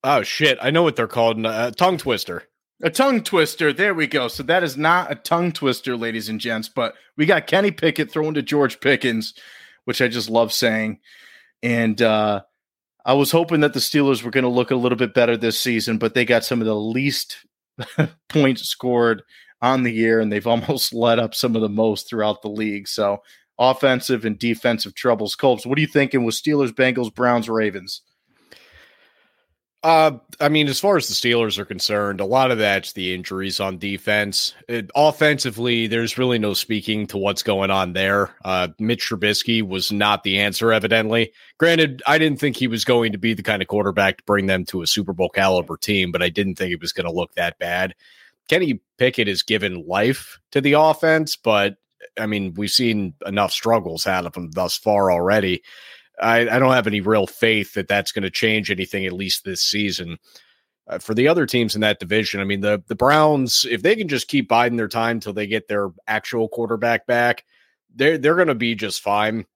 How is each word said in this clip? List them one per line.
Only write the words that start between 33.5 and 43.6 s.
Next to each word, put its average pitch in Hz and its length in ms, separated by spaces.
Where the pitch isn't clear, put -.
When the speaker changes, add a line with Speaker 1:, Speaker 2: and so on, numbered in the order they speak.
Speaker 1:
on 95 180
defense. 101 800
It, 117 280
offensively, 131 920
there's 117 300
really 123 220
no 104 160
speaking 107 520
to 104 100
what's 98 260
going 98 260
on 95 240
there. 98 500
Uh, 92 260
Mitch 110 280
Trubisky 107 540
was 95 300
not 104 320
the 98 160
answer, 104 340
evidently. 110 580
Granted, 160 480
I 151 100
didn't 156 220
think 143 180
he 131 100
was 113 180
going 117 260
to 101 80
be 113 140
the 95 100
kind 104 180